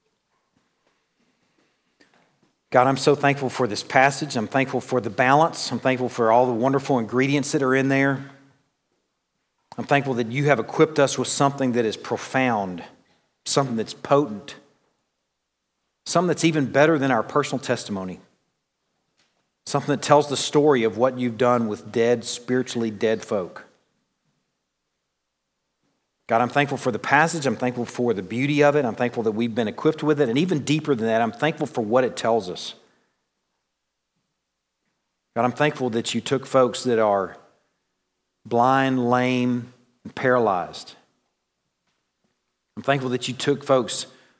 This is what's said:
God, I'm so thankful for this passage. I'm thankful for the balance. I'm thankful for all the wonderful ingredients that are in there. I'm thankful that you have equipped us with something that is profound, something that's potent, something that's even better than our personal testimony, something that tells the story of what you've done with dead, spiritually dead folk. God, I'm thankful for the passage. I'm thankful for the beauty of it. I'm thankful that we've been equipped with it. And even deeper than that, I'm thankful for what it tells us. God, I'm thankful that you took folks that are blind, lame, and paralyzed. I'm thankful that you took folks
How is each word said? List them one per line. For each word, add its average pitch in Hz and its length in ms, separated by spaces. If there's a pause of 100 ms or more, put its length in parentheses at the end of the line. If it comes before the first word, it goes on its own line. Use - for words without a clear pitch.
(2750)
God, 127 180
I'm 135 100
so 143 180
thankful 139 340
for 123 180
this 101 160
passage. 139 540
I'm 107 100
thankful 131 320
for 127 220
the 113 80
balance. 135 640
I'm 113 60
thankful 127 300
for 113 220
all 123 140
the 123 80
wonderful 135 460
ingredients 131 520
that 151 100
are 131 140
in 135 140
there. 135 420 (1500)
I'm 120 80
thankful 135 300
that 113 160
you 139 140
have 139 140
equipped 156 380
us 135 220
with 123 80
something 135 460
that 120 120
is 104 100
profound, 107 880 (600)
something 131 300
that's 110 180
potent, 123 600 (1500)
something 180 220
that's 160 160
even 151 280
better 156 260
than 135 140
our 113 100
personal 139 380
testimony, 95 600 (1500)
something 143 280
that - 60
tells 147 280
the 135 60
story 143 480
of 107 140
what 123 220
you've 120 180
done 120 300
with 104 240
dead, 117 340
spiritually 123 640
dead 107 340
folk. 95 420 (2500)
God, 117 160
I'm 120 80
thankful 139 300
for 127 120
the 104 80
passage. 160 460
I'm 117 100
thankful 120 300
for 120 300
the 98 80
beauty 143 400
of 143 120
it. 147 80
I'm 110 120
thankful 123 280
that 110 80
we've 113 220
been 110 140
equipped 156 340
with 147 180
it. 143 80
And 120 120
even 170 240
deeper 147 320
than 113 100
that, 113 160
I'm 113 100
thankful 156 360
for - 140
what 117 220
it 117 140
tells 113 320
us. - 240 (2500)
God, 117 100
I'm 123 80
thankful 147 380
that 113 240
you 117 40
took 131 260
folks 127 380
that 120 160
are 101 380 (1080)
blind, 127 640
lame, 123 640 (300)
and - 120
paralyzed. 104 800 (1800)
I'm 107 80
thankful 135 280
that 127 160
you 123 60
took 143 300
folks 127 420 (340)